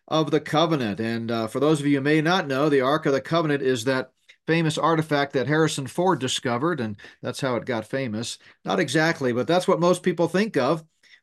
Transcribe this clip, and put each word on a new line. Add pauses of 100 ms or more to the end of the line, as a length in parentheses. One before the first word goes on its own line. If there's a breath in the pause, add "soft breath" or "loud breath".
of
the
Covenant.
And,
uh,
for
those
of
you
who
may
not
know,
the
Ark
of
the
Covenant
is
that (340 soft breath)
famous
artifact
that
Harrison
Ford
discovered,
and (260 loud breath)
that's
how
it
got
famous. (260 soft breath)
Not
exactly,
but
that's
what
most
people
think
of (380 soft breath)